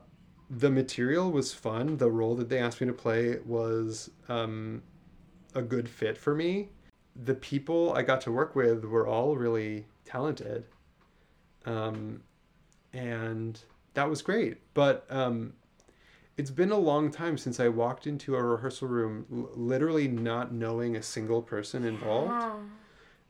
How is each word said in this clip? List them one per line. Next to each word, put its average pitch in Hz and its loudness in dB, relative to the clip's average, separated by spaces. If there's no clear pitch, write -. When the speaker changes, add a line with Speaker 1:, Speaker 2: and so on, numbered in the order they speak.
Speaker 1:
the 131 4
material 135 2
was 143 0
fun. 123 -2
The 123 4
role 113 2
that 120 -4
they 131 0
asked 120 0
me 127 2
to 123 0
play 120 0
was, 113 -2
um, 110 -4
a 131 -2
good 117 -2
fit 110 -2
for 147 0
me. 185 0
The 127 0
people 165 0
I 135 2
got 131 4
to 123 -4
work 143 0
with 117 4
were 110 2
all 123 2
really 110 0
talented. 117 -4
Um, 110 -6
and 113 -6
that 143 2
was 151 -2
great. 208 0
But, 139 4
um, 123 -2
it's 139 -4
been 175 2
a 214 4
long 151 4
time 165 -4
since 123 -4
I 120 6
walked 117 0
into 143 -4
a 123 2
rehearsal 120 0
room, 113 -2
l-, 120 -6
literally 135 2
not 120 -2
knowing 117 -2
a 110 -4
single 113 -2
person 113 -6
involved. 117 0
Speaker 2:
Yeah. 233 -2